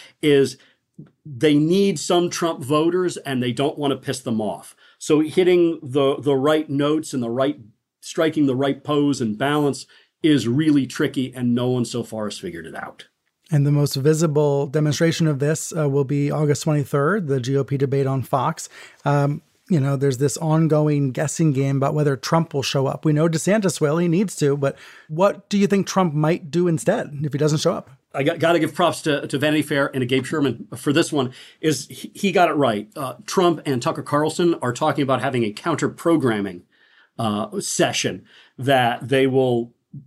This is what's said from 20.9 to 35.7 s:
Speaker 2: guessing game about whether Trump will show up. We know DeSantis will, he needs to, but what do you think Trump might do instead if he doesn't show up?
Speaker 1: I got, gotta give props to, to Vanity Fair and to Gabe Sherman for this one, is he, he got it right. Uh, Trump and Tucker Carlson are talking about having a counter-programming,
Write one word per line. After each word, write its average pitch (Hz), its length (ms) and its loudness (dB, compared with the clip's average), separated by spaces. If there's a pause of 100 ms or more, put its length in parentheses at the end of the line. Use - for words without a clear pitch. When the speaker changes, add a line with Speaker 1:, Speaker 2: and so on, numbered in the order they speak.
Speaker 2:
guessing 151 400 0
game 139 240 0
about 139 180 0
whether 143 220 2
Trump - 380 -2
will 131 100 -2
show 135 240 0
up. 139 160 -6
We 156 80 2
know 151 160 2
DeSantis 185 520 0
will, 156 180 2
he 175 100 0
needs 175 280 0
to, 143 200 2
but 139 200 -2 (320)
what 190 400 0
do 202 100 0
you 196 100 4
think 196 180 2
Trump 185 280 0
might 151 360 0
do 175 160 2
instead 175 440 0 (120)
if 143 100 -4
he 143 60 -4
doesn't 147 200 2
show 185 160 0
up? - 160 -10 (240)
Speaker 1:
I 143 100 -2
got, 160 160 0
gotta 165 180 4
give 165 160 0
props - 280 0
to, 147 260 -2
to 143 100 -4
Vanity 151 240 2
Fair 143 320 -2
and 135 60 -2
to 127 60 0
Gabe 131 180 0
Sherman 139 500 -2
for 143 180 -2
this 165 200 2
one, 123 200 -2 (280)
is 156 280 -2
he, - 280 -16
he 190 160 0
got 175 160 6
it 147 60 -2
right. 117 420 0
Uh, 135 180 -8 (120)
Trump 175 400 2
and 135 140 0
Tucker 151 220 -2
Carlson 156 600 0
are 123 100 -2
talking 151 300 0
about 127 180 0
having 127 240 -2
a 104 80 -2
counter-programming, 127 1080 -2 (560)